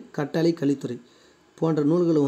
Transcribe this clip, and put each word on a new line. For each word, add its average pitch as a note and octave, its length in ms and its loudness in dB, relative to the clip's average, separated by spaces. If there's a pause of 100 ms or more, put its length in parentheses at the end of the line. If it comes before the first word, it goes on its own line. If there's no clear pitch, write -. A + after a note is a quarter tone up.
(120)
கட்டளை D#3+ 420 -2
கலித்துறை C#3 440 -4 (600)
போன்ற D#3+ 320 0
நூல்களை E3 380 2